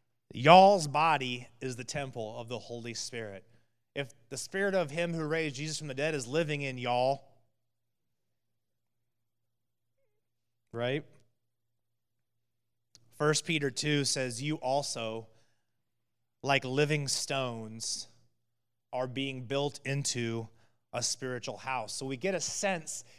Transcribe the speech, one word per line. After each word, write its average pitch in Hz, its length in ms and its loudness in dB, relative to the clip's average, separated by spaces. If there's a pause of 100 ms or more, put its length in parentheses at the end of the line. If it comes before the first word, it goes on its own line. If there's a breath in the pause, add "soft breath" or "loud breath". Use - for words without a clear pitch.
(340)
Y'all's 175 540 10
body 135 600 0 (140)
is 127 140 -4
the 127 80 -10
temple 123 540 -8
of 117 120 -10
the 120 100 -6
Holy 120 340 -10
Spirit. 107 500 -10 (520)
If 139 140 -6 (200)
the 135 80 -10
Spirit 196 360 -2
of 170 180 2
him 170 220 -2
who 160 100 -2
raised 156 320 -2
Jesus 151 220 -6
from 156 100 -10
the 135 60 -6
dead 151 220 0
is 123 120 -4
living 147 340 0
in 131 160 -4
y'all, 123 460 2 (3500)
right? 127 320 -2 (2250)
First 151 280 2
Peter 143 260 0
two 143 340 0
says, 127 380 -4
"You 151 140 -2
also, 117 680 -4 (1160)
like 135 200 6
living 143 440 0
stones, 117 1000 -6 (840)
are 127 140 -2
being 131 380 -6
built 139 380 -2
into 120 640 -2 (460)
a 120 80 -2
spiritual 123 560 -4
house." 123 380 -6
So 135 100 -8
we 135 100 -4
get 185 200 -2
a 165 40 -2
sense - 640 -4 (160 soft breath)